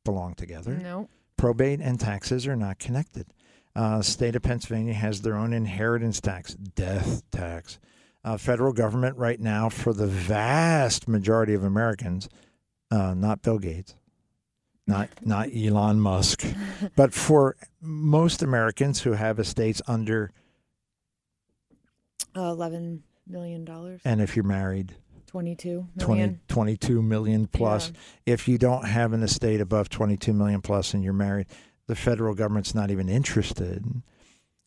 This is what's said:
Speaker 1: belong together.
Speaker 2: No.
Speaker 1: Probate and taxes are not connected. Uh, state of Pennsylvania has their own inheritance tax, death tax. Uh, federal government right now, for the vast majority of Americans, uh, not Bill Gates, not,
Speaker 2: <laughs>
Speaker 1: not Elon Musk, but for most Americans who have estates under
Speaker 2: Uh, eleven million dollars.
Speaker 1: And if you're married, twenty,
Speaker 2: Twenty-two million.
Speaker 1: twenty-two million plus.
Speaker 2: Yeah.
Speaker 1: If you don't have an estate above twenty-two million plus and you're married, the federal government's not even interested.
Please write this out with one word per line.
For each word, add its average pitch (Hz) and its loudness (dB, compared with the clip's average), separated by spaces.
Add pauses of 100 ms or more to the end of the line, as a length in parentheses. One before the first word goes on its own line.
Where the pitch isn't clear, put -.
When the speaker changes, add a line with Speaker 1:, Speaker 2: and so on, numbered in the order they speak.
Speaker 1:
belong 90 -4
together. 87 -10
Speaker 2:
No. 180 -10 (280)
Speaker 1:
Probate 131 2
and 123 -2
taxes 113 -2
are 135 -2
not 98 -2
connected. 127 -6 (480)
Uh, 110 0
state 120 0
of 123 -2
Pennsylvania 113 -2
has 107 -2
their 110 -2
own 117 -2
inheritance 113 0
tax, 92 -6
death 95 -4
tax. 85 -8 (460)
Uh, 113 -4
federal 123 2
government 120 0
right 120 0
now, 110 0
for - 0
the 104 0
vast 113 2
majority 110 4
of 95 0
Americans, 98 0 (640)
uh, 95 2
not 104 0
Bill 113 2
Gates, 90 -8 (920)
not, 101 0
Speaker 2:
<laughs> - -18
Speaker 1:
not 107 0
Elon 107 4
Musk, 95 2 (520)
but 139 8
for 139 6 (280)
most 156 2
Americans 127 2
who 120 2
have 110 0
estates 110 0
under 110 -2 (2000)
Speaker 2:
Uh, 180 -4
eleven 170 -8 (260)
million 175 -12
dollars. 170 -16
Speaker 1:
And 110 2
if 101 -2
you're 107 2
married, 95 -2 (320)
twenty, 170 -8
Speaker 2:
Twenty-two 175 -8
million. 104 0
Speaker 1:
twenty-two 113 0
million 110 2
plus. 107 0 (360)
Speaker 2:
Yeah. 120 4
Speaker 1:
If - 0
you 120 4
don't 123 2
have 113 2
an 113 0
estate 107 2
above 104 0
twenty-two 104 0
million 101 2
plus 101 0
and 98 0
you're 98 0
married, 98 0 (400)
the 117 -4
federal 110 0
government's 104 0
not 101 0
even 95 -2
interested. 101 0 (840)